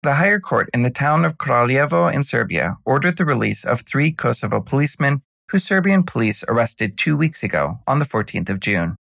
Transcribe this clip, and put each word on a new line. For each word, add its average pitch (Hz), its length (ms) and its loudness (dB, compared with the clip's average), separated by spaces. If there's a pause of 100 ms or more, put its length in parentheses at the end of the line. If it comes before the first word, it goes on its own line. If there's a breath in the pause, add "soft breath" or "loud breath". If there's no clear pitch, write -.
the 139 120 0
higher 196 260 0
court - 320 -2
in 120 100 6
the 123 80 2
town 151 320 2
of 165 140 -2
Kraljevo 143 760 2
in 143 120 0
Serbia 87 600 -2
ordered 143 320 2
the 175 80 0
release 113 380 -2
of 117 180 -2
three 147 300 0
Kosovo 117 480 -2
policemen 139 640 0 (280)
who 196 100 2
Serbian 190 440 2
police 113 460 -2
arrested 113 480 -2
two - 180 0
weeks 156 260 -2
ago, 87 460 -4
on 139 120 0
the 147 60 -2
fourteenth 101 440 -6
of 98 100 -4
June. 92 480 -2